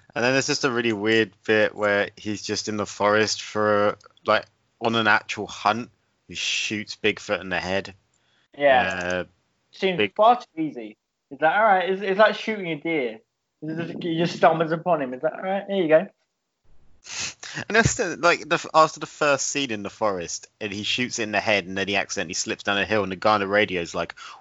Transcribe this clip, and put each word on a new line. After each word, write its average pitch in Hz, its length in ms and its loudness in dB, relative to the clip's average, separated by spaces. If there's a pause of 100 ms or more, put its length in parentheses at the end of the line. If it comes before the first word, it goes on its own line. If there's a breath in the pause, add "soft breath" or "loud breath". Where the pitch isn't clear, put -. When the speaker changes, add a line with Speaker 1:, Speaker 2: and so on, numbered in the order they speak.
(160)
Speaker 1:
and 113 100 0
then 127 80 4
there's 135 140 2
just 147 180 -2
a 135 60 2
really 117 220 0
weird 107 380 2 (140)
bit 107 300 4
where 101 420 2
he's 107 240 -8
just - 280 -4
in 107 80 -6
the 101 80 -4
forest 104 560 2
for, 104 560 0 (280)
like, 107 200 2 (360)
on 117 140 0
an 110 120 2
actual 104 400 0
hunt. 107 420 -2 (380)
He 87 80 -16
shoots - 680 -6
Bigfoot 104 380 -2
in 92 100 -10
the 90 100 -2
head. 95 340 -4 (640)
Speaker 2:
Yeah. 123 460 4
Speaker 1:
Uh, 90 200 -2 (480)
Speaker 2:
Seems 185 260 -2
Speaker 1:
big - 180 -2
Speaker 2:
far 233 260 6
too - 200 -10
easy. 117 360 -8 (340)
It's 135 100 -8
like, 160 140 2
all 208 80 2
right, 185 260 4
it's, 190 120 -4
it's 196 180 -2
like 214 160 6
shooting 208 320 -6
a 160 80 -4
deer. 143 440 -4 (420)
It's 160 300 -6
just, - 120 -10
you 165 220 -2
just 165 100 -4
stumbles 160 380 4
upon 165 280 0
him. 127 120 -6
It's 127 100 -8
like, 156 100 -2
all - 80 -14
right, 190 240 -4
there 196 120 -4
you 175 100 2
go. 160 200 6 (1600 loud breath)
Speaker 1:
And 202 80 -2
that's 220 200 4
the, 175 220 -4
like, 160 320 2
the, 165 240 -2
after 156 260 6
the 151 80 -8
first 143 400 0
scene 139 240 -4
in 104 100 -4
the 98 80 -8
forest, 95 580 -4 (120)
and 107 140 -6
he 104 100 -6
shoots 123 340 -4
it 117 60 -4
in 107 80 -4
the 104 80 2
head, 98 260 2
and 95 120 -8
then 98 100 -2
he 98 80 -2
accidentally 92 400 -4
slips - 280 -6
down 101 140 0
a 98 80 0
hill, 104 180 0
and 95 80 -4
the 95 40 -6
guy 107 200 2
on 104 40 0
the 98 80 0
radio 98 340 2
is 82 140 -8
like, 85 180 -4 (280 loud breath)